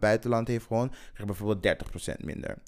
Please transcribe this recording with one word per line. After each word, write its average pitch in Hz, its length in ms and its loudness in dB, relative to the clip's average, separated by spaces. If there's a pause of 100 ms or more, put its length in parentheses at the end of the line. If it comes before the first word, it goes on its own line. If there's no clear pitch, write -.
buitenland 113 480 4
heeft 117 180 0
gewoond, 120 240 2
krijgt - 360 -12
bijvoorbeeld 101 360 0
dertig - 280 2
procent - 340 -6
minder. - 300 -6 (140)